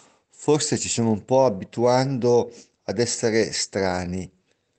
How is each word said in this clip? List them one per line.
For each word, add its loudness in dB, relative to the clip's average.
Forse 0
ci -6
stiamo 0
un -2
po' 4
abituando 0
ad -4
essere 0
strani, -4